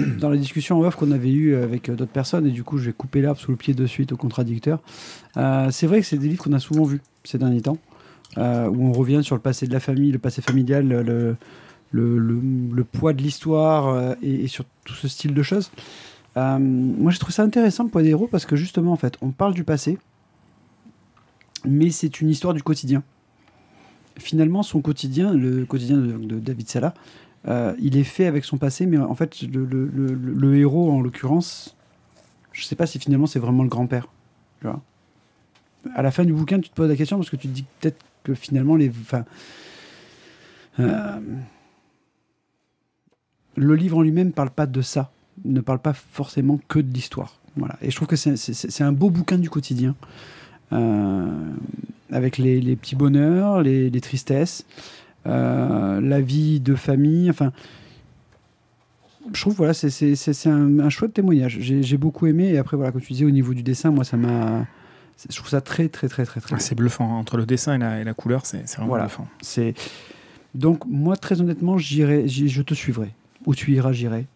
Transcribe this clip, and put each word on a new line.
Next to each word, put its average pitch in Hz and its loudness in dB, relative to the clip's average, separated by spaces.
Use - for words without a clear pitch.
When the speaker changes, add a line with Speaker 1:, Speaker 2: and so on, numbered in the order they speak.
Speaker 1:
<coughs> - -10
dans 151 0
la 143 2
discussion 147 0
en 160 4
off 175 2
qu'on 147 0
avait 131 0
eue 147 4
avec, 123 -2
euh, 120 -2
d'autres 120 -4
personnes, 147 0
et 139 2
du 120 -6
coup 147 -6
je 127 -2
vais 117 -4
couper 139 -2
l'herbe 139 0
sous - -6
le 123 0
pied - -2
de 127 0
suite 135 -2
au 120 -6
contradicteur, 123 -2
euh, 135 2
c'est 131 -2
vrai 196 6
que 202 0
c'est 151 -2
des 139 0
livres 175 -2
qu'on 147 0
a 139 4
souvent 156 2
vus 139 -2
ces - -6
derniers 123 2
temps, 143 -2
euh, 120 0
où 123 2
on 127 4
revient 135 2
sur 139 0
le 110 -4
passé 131 -2
de 123 -2
la 131 0
famille, 139 2
le 131 -2
passé 131 -4
familial, 135 2
le, 120 2
le, 117 0
le, 117 2
le, 117 0
le 123 0
poids 156 0
de 135 -2
l'histoire, 156 2
euh, 127 0
et, 135 -2
et - -4
sur - -8
tout - -14
ce - -6
style 143 -4
de 143 2
choses. 190 -2
Euh, 131 2
moi, 131 2
j'ai 180 0
trouvé - -6
ça 214 2
intéressant, 220 2
le 226 -2
poids 175 2
des 156 6
héros, 165 2
parce 220 -2
que 151 0
justement, 175 0
en 165 2
fait, 127 -2
on 131 -2
parle 190 0
du 175 -4
passé, 151 -2
mais 151 4
c'est 151 -4
une 156 2
histoire 170 0
du 147 -4
quotidien. 139 0
Finalement, 160 0
son 156 -2
quotidien, 147 0
le 127 2
quotidien 127 0
de, 120 0
de 110 -6
David 113 -8
Sala, 131 -2
euh, 117 -2
il 139 0
est 139 4
fait 185 0
avec 147 0
son - -6
passé, 139 -2
mais 165 4
en 135 0
fait, - -4
le, 131 -4
le, 131 -2
le, 135 -2
le, 131 -4
le 139 4
héros, 147 4
en 139 4
l'occurrence, 131 -2
je - -12
sais 143 -6
pas 170 0
si 135 -8
finalement 143 2
c'est 147 -2
vraiment 123 2
le 127 2
grand-père. 123 -2
Tu - -10
vois. 135 -8
À 131 -2
la 135 2
fin 175 0
du 165 4
bouquin, 160 0
tu 170 -6
te - -20
poses 160 2
la 151 2
question, 151 -2
parce 175 -4
que - -8
tu 139 -8
te 131 -6
dis 135 -8
peut-être - -4
que 139 -4
finalement, 139 0
les, 143 4
enfin, 117 -6
euh, 104 -2
le 143 4
livre 165 2
en 165 4
lui-même 165 4
parle 139 -2
pas 151 -2
de 131 -2
ça, 135 -4
ne 131 0
parle 131 -2
pas 151 -2
forcément 139 -2
que 151 2
de 135 0
l'histoire. - -8
Voilà. - -4
Et 131 -4
je - -4
trouve 156 -4
que 165 2
c'est, 143 2
c'est, 113 -8
c'est, - -8
c'est - -2
un 143 4
beau 151 4
bouquin 180 2
du 170 0
quotidien, 131 -2
euh, 98 0
avec 127 -2
les, 127 2
les 123 0
petits 123 -10
bonheurs, 156 4
les, 131 2
les 123 0
tristesses, 139 -2
euh, 123 0
la 139 2
vie 147 2
de 131 2
famille. 151 2
Enfin, 139 0
je - -8
trouve, 208 0
voilà, 165 2
c'est, 156 0
c'est, 143 2
c'est, 143 -2
c'est 156 0
un, 147 6
un 147 4
chouette 220 -2
témoignage. 139 2
J'ai, 135 0
j'ai 131 2
beaucoup 160 0
aimé. 165 4
Et 160 2
après, 135 -2
voilà, 131 -2
comme 127 -4
tu 131 -10
disais, 135 2
au 147 6
niveau 131 4
du 123 -6
dessin, 131 0
moi, 135 2
ça 123 -2
m'a, 117 0
c'est, - -18
je - -12
trouve - -14
ça 139 0
très, 160 -2
très, 135 -6
très, 123 -2
très, 117 -10
très - -6
Speaker 2:
Ah, - -4
Speaker 1:
beau. - -4
Speaker 2:
c'est - -4
bluffant. 117 0
Entre 110 -4
le 110 0
dessin 127 0
et - 0
la, 110 -2
et - -6
la 110 -6
couleur, 127 -2
c'est, - -10
c'est - -10
vraiment 110 -4
Speaker 1:
Voilà. 120 0
Speaker 2:
bluffant. - -10
Speaker 1:
C'est, 117 -4
donc, 151 2
moi, 170 0
très 185 -2
honnêtement, 175 0
j'irai, 147 2
j'y, 139 0
je 135 0
te 156 -2
suivrai. 113 -4
Où 135 2
tu - 0
iras, 131 2
j'irai. 117 -2